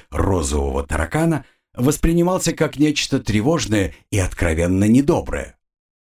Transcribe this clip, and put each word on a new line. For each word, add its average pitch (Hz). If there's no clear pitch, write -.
розового 71
таракана – 151
воспринимался 165
как 156
нечто 147
тревожное 107
и 104
откровенно 87
недоброе. 117